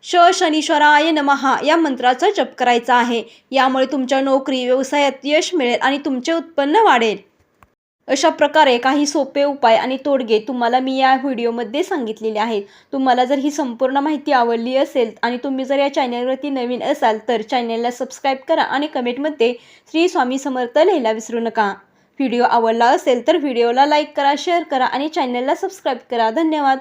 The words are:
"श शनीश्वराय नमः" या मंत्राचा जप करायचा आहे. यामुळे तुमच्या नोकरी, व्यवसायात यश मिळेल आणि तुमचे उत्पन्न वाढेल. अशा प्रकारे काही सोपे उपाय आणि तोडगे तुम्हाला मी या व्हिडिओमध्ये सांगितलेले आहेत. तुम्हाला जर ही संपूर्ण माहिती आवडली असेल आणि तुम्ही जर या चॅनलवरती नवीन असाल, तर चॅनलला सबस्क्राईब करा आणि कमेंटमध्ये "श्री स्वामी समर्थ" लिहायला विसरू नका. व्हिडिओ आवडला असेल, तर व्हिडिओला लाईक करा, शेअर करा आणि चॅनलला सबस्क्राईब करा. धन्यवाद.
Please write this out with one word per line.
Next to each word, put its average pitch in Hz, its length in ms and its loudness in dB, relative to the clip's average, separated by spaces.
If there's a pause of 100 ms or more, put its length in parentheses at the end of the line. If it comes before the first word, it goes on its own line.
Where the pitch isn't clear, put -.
"श - 140 -2 (180)
शनीश्वराय 311 760 2
नमः" 277 540 0
या 302 120 4
मंत्राचा 262 600 0
जप 277 220 -2
करायचा 240 360 2
आहे. 240 280 0 (280)
यामुळे 262 360 2
तुमच्या 269 340 -2
नोकरी, 269 440 0
व्यवसायात 269 600 0
यश 302 300 0
मिळेल 247 260 0
आणि 277 180 0
तुमचे 277 340 -4
उत्पन्न 320 440 -2
वाढेल. 247 400 4 (920)
अशा 285 200 2
प्रकारे 294 500 4
काही 277 280 0
सोपे 285 360 -2
उपाय 269 340 2
आणि 254 280 -2
तोडगे 254 340 0
तुम्हाला 240 400 0
मी 262 180 -2
या 262 180 4
व्हिडिओमध्ये 240 680 -4
सांगितलेले 220 560 -4
आहेत. 214 240 -2 (300)
तुम्हाला 262 320 2
जर 269 140 0
ही 277 120 -2
संपूर्ण 262 460 -4
माहिती 294 360 -2
आवडली 240 440 0
असेल 269 340 0 (120)
आणि 240 220 -4
तुम्ही 269 200 -4
जर 277 140 -2
या 285 160 0
चॅनलवरती 262 560 -4
नवीन 247 320 -4
असाल, 247 360 0 (100)
तर 226 140 0
चॅनलला 233 480 -4
सबस्क्राईब 262 480 -6 (100)
करा 320 140 2
आणि 294 240 -2
कमेंटमध्ये 254 680 -2 (360)
"श्री 330 180 0
स्वामी 269 300 -2
समर्थ" 254 400 -4
लिहायला 302 340 2
विसरू 226 280 -6
नका. 220 340 -2 (440)
व्हिडिओ 240 260 0
आवडला 233 420 2
असेल, 254 400 2
तर 330 100 4
व्हिडिओला 254 500 2
लाईक 302 300 0
करा, 285 220 2
शेअर 349 240 0
करा 269 220 -2
आणि 277 240 -2
चॅनलला 269 460 -2
सबस्क्राईब 320 440 -6 (120)
करा. 226 200 0
धन्यवाद. 294 500 0